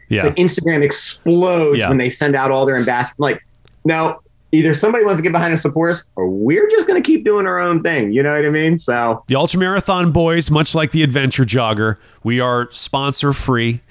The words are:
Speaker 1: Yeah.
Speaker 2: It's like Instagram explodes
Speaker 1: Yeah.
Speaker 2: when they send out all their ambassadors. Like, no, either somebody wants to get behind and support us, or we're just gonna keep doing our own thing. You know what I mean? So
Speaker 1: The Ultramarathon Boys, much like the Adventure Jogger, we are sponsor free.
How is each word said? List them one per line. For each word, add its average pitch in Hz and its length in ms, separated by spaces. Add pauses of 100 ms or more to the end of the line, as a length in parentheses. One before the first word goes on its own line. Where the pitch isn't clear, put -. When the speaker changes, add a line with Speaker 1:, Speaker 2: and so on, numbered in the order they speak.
Speaker 1:
Yeah. 107 180
Speaker 2:
It's - 0
like 147 100
Instagram 165 460
explodes 165 960
Speaker 1:
Yeah. 104 100
Speaker 2:
when 135 100
they 127 120
send 143 240
out 135 160
all 135 160
their 135 100
ambassadors. 123 420
Like, 143 240 (420)
no, 160 360 (320)
either 156 220
somebody 214 300
wants 196 140
to 160 40
get 170 100
behind 170 200
and 160 80
support 160 320
us, 170 120 (120)
or 92 120
we're 117 420
just 440 160
gonna 370 160
keep 311 220
doing 208 220
our 180 140
own 175 220
thing. 131 300
You 127 100
know 147 80
what 147 140
I 147 60
mean? 160 280
So 120 500
Speaker 1:
The 127 60
Ultramarathon 180 800
Boys, 165 380
much 151 240
like 156 180
the 160 100
Adventure 135 420
Jogger, 110 520 (280)
we 120 160
are 123 300
sponsor 139 600
free. 120 480 (100)